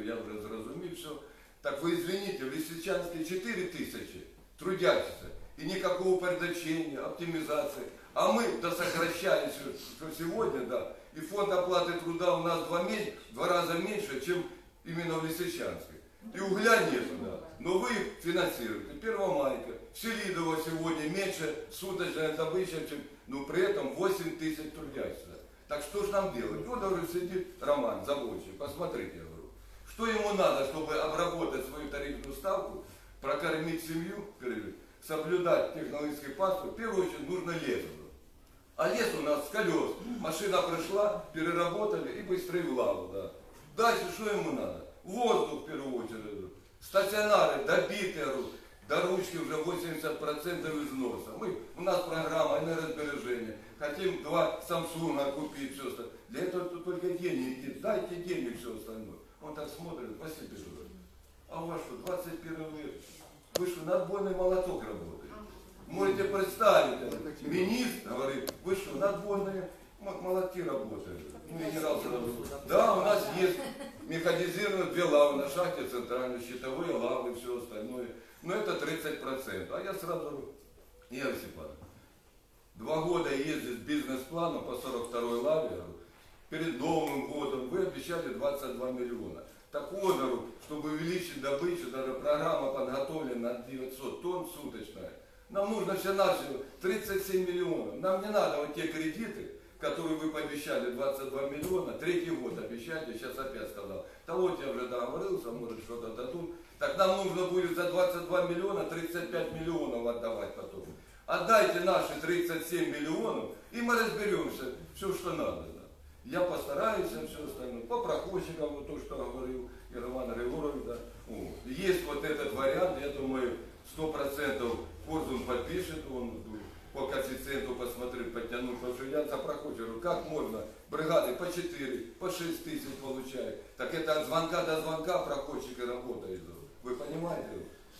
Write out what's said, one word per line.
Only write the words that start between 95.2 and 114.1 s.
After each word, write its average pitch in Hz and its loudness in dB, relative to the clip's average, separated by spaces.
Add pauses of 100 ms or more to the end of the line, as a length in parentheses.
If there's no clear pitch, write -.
нам 202 2
нужно 196 2
всего-навсего 185 4 (180)
тридцать 196 0
семь 185 4
миллионов. 175 0
Нам 190 2
не 214 -4
надо 170 4
вот 147 -2
те 160 -2
кредиты, 160 -4 (280)
которые 160 0
вы 156 0
пообещали, 143 0
двадцать 135 0
два 135 -2
миллиона, 170 0
третий 165 2
год 123 -2
обещаете, 117 -6
сейчас 131 -6
опять 113 -4
сказал. 98 -8 (220)
Да 165 -4
вот 180 2
я 135 -2
уже 120 -2
договорился, 123 -2
может, 117 -6
что-то 113 -8
дадут. 160 -6 (240)
Так 147 0
нам 190 6
нужно 180 2
будет 175 2
за 175 2
двадцать 175 4
два 180 4
миллиона 175 0
тридцать 165 -4
пять 131 -2
миллионов 147 0 (100)
отдавать 104 -2
потом. 95 -10 (400)
Отдайте 180 8
наши 170 4
тридцать 165 2
семь 165 2
миллионов, 160 0 (200)
и 233 -2
мы 233 6
разберемся, 185 0 (220)